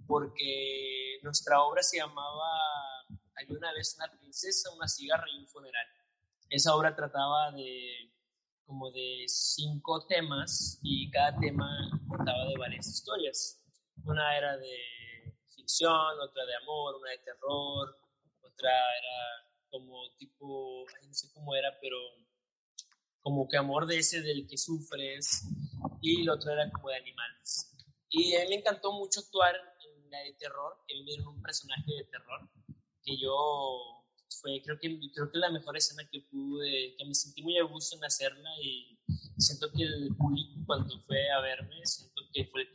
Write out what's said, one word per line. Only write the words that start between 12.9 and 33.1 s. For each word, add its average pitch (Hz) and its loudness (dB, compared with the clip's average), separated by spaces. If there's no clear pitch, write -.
Una 151 4
era 143 2
de 131 -8
ficción, 156 4
otra 135 -4
de 123 -4
amor, 143 -4
una 131 -10
de 127 -6
terror, 139 -4
otra 127 0
era 123 2
como 127 -14
tipo, 135 -10
ay, 139 -20
no 143 -20
sé - -6
cómo 143 -6
era, 135 2
pero 127 -6
como 139 0
que 151 2
amor 143 2
de 165 2
ese 160 4
del 143 -4
que 139 -8
sufres, 143 -4
y 170 4
el 165 4
otro 151 0
era 147 2
como - -6
de 131 -2
animales. - -8
Y 175 6
a 175 8
mí 180 0
me 196 4
encantó 202 2
mucho 202 0
actuar 185 6
en 147 -16
la 143 -10
de 143 -10
terror, 143 -8
que 143 -8
me 139 -10
dieron 147 -6
un 147 -14
personaje 147 -4
de 139 -6
terror, 127 -12
que 135 -4